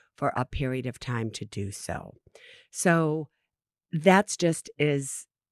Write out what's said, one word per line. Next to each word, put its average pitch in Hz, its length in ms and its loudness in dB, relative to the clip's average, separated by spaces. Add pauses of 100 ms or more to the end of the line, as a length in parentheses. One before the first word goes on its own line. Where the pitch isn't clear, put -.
(160)
for - 200 -2
a 123 80 -2
period 131 420 -4
of 123 140 -6
time 117 320 -4
to - 140 -10
do 101 260 -8
so. - 440 -10 (560)
So 160 580 0 (600)
that's 185 440 6
just 165 340 0 (100)
as 143 480 -2 (240)